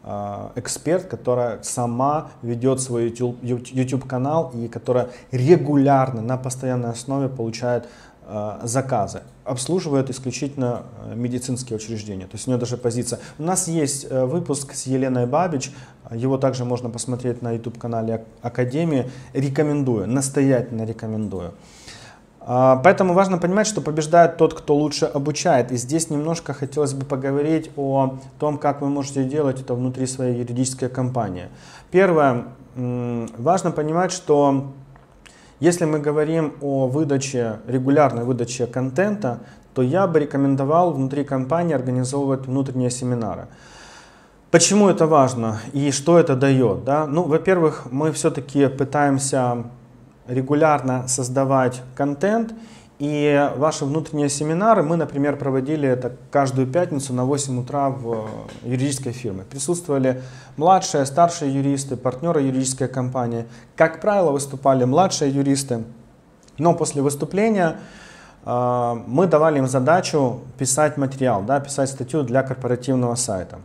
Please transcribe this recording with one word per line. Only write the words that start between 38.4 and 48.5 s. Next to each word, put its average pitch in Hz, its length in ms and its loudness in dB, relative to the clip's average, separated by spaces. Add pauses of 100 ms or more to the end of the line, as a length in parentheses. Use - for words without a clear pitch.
контента, 131 720 -2 (340)
то 131 80 -2
я 165 260 2
бы 160 140 4
рекомендовал 139 720 2
внутри 135 320 -2
компании 147 500 0
организовывать 131 720 -2
внутренние 127 440 -2
семинары. 113 560 -4 (1040)
Почему 196 380 6
это 170 180 4
важно 117 540 2 (120)
и 139 200 0
что 170 260 4
это 151 180 4
дает, 123 480 4
да? 147 220 0
Ну, 151 160 0
во-первых, 160 680 2
мы 147 220 0
все-таки 139 560 2